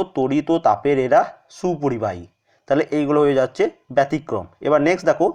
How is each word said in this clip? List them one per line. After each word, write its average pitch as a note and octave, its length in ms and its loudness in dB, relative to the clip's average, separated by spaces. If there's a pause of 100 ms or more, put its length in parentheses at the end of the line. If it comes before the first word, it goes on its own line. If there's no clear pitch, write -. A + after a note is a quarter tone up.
(160)
তড়িৎ C#3 340 -2
ও E3 80 2
তাপের C#3 400 0
এরা C3 220 2 (300)
সুপরিবাহী। A#2 760 -4 (400)
তাহলে C#3+ 240 0
এইগুলো D3 300 0
হয়ে C#3+ 140 4
যাচ্ছে C3 360 0 (220)
ব্যতিক্রম। C3+ 540 -2 (140)
এবার D3 220 2
নেক্সট F3 240 0
দেখো D#3 280 2